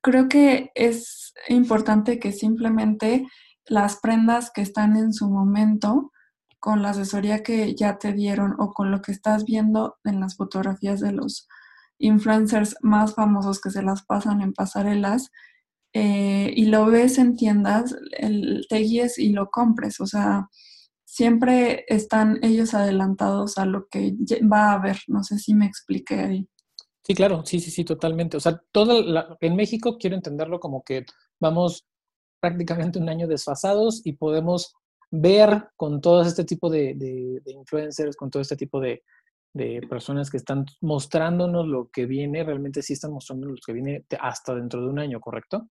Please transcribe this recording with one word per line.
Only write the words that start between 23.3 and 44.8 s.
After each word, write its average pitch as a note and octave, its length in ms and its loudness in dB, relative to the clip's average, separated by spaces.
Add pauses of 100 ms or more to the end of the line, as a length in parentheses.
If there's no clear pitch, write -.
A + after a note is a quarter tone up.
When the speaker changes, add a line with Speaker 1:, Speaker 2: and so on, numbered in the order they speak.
Speaker 1:
a F#3+ 80 0
lo F#3+ 240 -2
que G3 280 -2
ye-, A3+ 280 -2
va G#3+ 260 6
a - 20 4
haber. G3 240 -2 (100)
No G3+ 160 -2
sé G#3 140 -6
si G#3 160 0
me G#3 120 6
expliqué F#3+ 500 -6
ahí. F#3+ 340 -4 (560)
Speaker 2:
Sí, G3 80 0
claro. F#3 320 2
Sí, F3 140 -2
sí, E3 120 -8
sí, E3+ 120 -4
totalmente. D#3+ 540 -4
O - 20 -4
sea, E3 220 -2 (100)
toda A3+ 300 4
la, E3 400 -4
en E3 140 0
México A3+ 440 -2
quiero F#3 160 -2
entenderlo E3 440 -6
como C#3 240 -10
que C3 220 -6 (340)
vamos E3+ 460 0 (580)
prácticamente E3+ 560 -4
un E3 80 -2
año E3 180 -4
desfasados G3+ 800 -2
y D#3 140 -4
podemos D#3+ 580 -2 (340)
ver G#3 680 4
con D3 240 -4
todo E3+ 220 6
este E3+ 200 0
tipo E3+ 260 -4
de, C#3+ 240 -2
de, C3 520 -8
de C3 80 -14
influencers, D3 640 -6
con C3+ 120 -10
todo C#3 120 -4
este C#3 160 -8
tipo C#3 240 -6
de, A#2+ 200 -6 (520)
de A#2+ 260 -8 (100)
personas C#3 400 -8
que C#3 60 -10
están C3+ 300 -6 (160)
mostrándonos E3+ 840 -2
lo B2+ 240 -6
que B2 160 -6
viene, C#3+ 380 -6
realmente C#3 380 -6
sí - 120 -10
están D3+ 200 -10
mostrándonos C3+ 460 -12
lo - 60 -20
que A#2+ 60 -12
viene C#3 380 -8
de, - 100 -8
hasta B2+ 340 -8
dentro A#2+ 280 -8